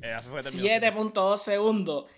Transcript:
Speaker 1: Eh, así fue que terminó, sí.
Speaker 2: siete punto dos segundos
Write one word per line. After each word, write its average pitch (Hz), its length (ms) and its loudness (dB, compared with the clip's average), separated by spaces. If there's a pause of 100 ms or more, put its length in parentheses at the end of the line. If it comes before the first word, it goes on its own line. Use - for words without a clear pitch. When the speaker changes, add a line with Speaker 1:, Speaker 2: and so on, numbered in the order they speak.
Speaker 1:
Eh, 113 140 -8
así 113 140 -10
fue 139 100 -10
que 131 60 -6
terminó, 180 180 -4
sí. 202 60 4
Speaker 2:
siete 226 240 4
punto 214 360 0
dos 202 140 0
segundos 202 600 0 (140)